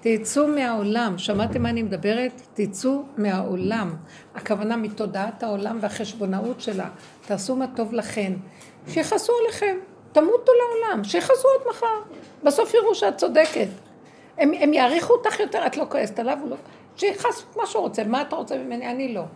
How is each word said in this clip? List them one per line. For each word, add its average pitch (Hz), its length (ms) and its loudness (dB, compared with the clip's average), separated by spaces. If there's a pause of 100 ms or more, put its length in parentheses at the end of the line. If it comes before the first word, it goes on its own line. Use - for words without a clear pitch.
תצאו 226 460 2
מהעולם. 226 680 0
שמעתם 220 440 -2
מה 233 80 0
אני 233 120 -2
מדברת? 214 600 -2 (120)
תצאו 269 480 0 (140)
מהעולם. 190 760 -2 (400)
הכוונה 214 420 -2
מתודעת 214 680 -6
העולם 220 380 -4
והחשבונאות 208 800 -4
שלה. 185 280 -6 (380)
תעשו 208 300 -2
מה 262 100 -2 (100)
טוב 226 160 -2
לכם. 208 400 -4 (560)
שיכעסו 359 440 0 (120)
עליכם. 415 320 0 (360)
תמותו 453 480 6
לעולם. 453 440 0
שיכעסו 403 440 4 (120)
עד - 100 -6
מחר. 453 160 -2 (580)
בסוף 349 300 4
יראו 427 200 6
שאת 392 220 0
צודקת. 254 520 2 (720)
הם, 302 120 4 (100)
הם 294 140 4
יעריכו 294 380 4
אותך 453 280 2
יותר, - 260 -2
את - 100 -2
לא 294 120 -2
כועסת 220 300 -2
עליו, 262 240 -2
הוא 285 80 -8
לא, - 60 -8 (400)
שיכעס 415 480 0 (120)
מה 427 100 -2
שהוא 427 160 -2
רוצה. - 220 -2
"מה 247 180 0
אתה 285 140 -6
רוצה 262 220 -6
ממני?" 247 320 -8
"אני 247 240 -4
לא." 180 80 -4 (140)